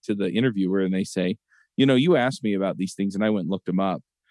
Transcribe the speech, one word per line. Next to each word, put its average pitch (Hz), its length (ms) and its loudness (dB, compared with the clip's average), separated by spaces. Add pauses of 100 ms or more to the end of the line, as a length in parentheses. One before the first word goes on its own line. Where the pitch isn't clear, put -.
to 107 120 -4
the 98 160 -2
interviewer 98 500 0
and 95 120 0
they 95 120 0
say, 92 320 -2 (400)
"You 131 100 4
know, 131 80 4
you 156 220 4
asked 127 260 0
me 104 120 0
about 95 220 -2
these 95 180 -6
things 98 200 -2
and 101 80 -2
I 110 80 2
went 101 140 0
and 82 60 -4
looked 92 180 -6
'em 92 120 0
up. 95 220 -2 (280)